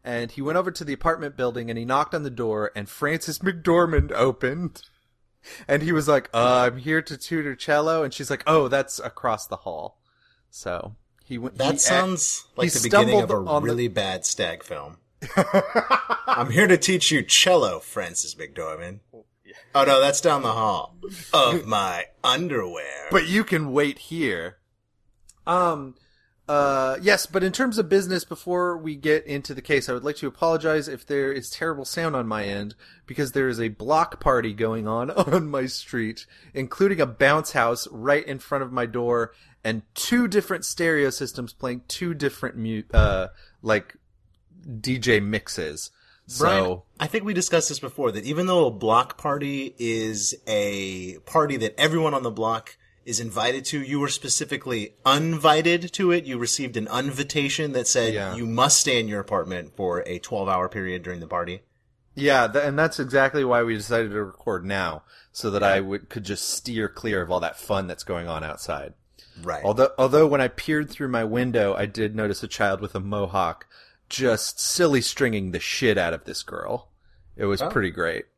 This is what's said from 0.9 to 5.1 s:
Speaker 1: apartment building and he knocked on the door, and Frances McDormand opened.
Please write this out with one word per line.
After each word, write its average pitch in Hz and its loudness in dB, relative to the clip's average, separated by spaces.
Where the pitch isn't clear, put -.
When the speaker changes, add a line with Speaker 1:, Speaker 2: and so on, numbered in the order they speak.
Speaker 1:
apartment 156 -2
building 123 -4
and 117 -6
he 117 -6
knocked 139 0
on 156 -2
the 139 -6
door, 110 -2
and 101 -8
Frances 151 -4
McDormand 170 2
opened. 135 0